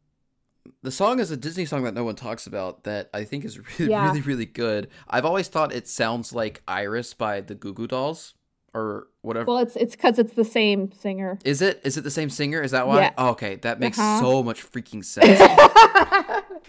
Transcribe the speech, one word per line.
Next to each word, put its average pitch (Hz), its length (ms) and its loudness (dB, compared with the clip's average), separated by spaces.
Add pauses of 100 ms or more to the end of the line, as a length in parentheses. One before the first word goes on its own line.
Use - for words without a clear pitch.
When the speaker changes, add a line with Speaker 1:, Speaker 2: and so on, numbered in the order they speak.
(800)
Speaker 1:
the 131 100 -10
song 240 280 -2
is 170 120 -4
a 143 60 -8
Disney 165 280 -8
song 139 180 -4
that 113 100 -6
no 120 100 -6
one 110 120 -6
talks 113 320 -12
about 95 360 -10
that 104 300 -8
I 104 100 -8
think 143 220 -10
is 107 140 -14
<laughs> - 200 -18
really, 190 120 0
Speaker 2:
Yeah. 202 160 0
Speaker 1:
really, 156 140 -2
really 131 240 -4
good. 107 440 -6 (200)
I've 123 160 -2
always 180 220 -2
thought 156 260 -4
it 120 140 -10
sounds 117 460 -6
like 110 340 -6
Iris 104 460 -6
by 104 280 -4
the 104 140 -14
Goo 101 180 -14
Goo 107 140 -10
Dolls 135 460 -8 (400)
or 107 340 -8 (140)
whatever. 113 240 -6
Speaker 2:
Well, 247 140 0
it's, 240 160 -4
it's 233 200 -4
'cause 240 240 0
it's 226 140 0
the 233 100 0
same 202 480 -2
singer. 190 540 -8
Speaker 1:
Is 139 160 -2
it? 190 220 0
Is 135 140 -4
it 147 60 -8
the 143 80 -8
same 151 180 -4
singer? 147 320 -6
Is 131 100 -4
that 127 160 0
why? 160 140 4
Speaker 2:
Yeah. 180 160 2
Speaker 1:
Oh, 127 140 0
okay, 104 260 -6
that 117 220 -6
makes 120 200 -4
Speaker 2:
Uh-huh. 214 200 0
Speaker 1:
so 131 240 2
much 117 260 -8
freaking 113 360 -14
sense. - 340 6
Speaker 2:
<laughs> 415 1040 8 (240)